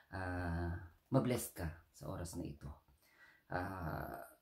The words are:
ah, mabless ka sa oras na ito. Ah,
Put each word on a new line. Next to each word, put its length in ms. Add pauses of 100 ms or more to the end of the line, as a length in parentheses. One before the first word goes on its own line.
(140)
ah, 640 (340)
mabless 460
ka 100 (300)
sa 180
oras 240
na 80
ito. 240 (840)
Ah, 640 (240)